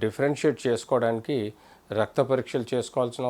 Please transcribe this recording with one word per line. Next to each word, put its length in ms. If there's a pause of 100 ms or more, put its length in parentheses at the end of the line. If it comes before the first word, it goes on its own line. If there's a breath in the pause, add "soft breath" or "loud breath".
డిఫరెన్షియేట్ 600
చేసుకోవడానికి 720 (560 soft breath)
రక్త 280
పరీక్షలు 440 (100)
చేసుకోవాల్సిన 560